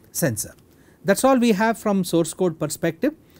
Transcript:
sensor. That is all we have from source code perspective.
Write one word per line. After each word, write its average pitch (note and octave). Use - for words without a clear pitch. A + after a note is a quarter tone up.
sensor. -
That F#3+
is -
all C4+
we A#3
have A3
from G3
source E3
code F3
perspective. E3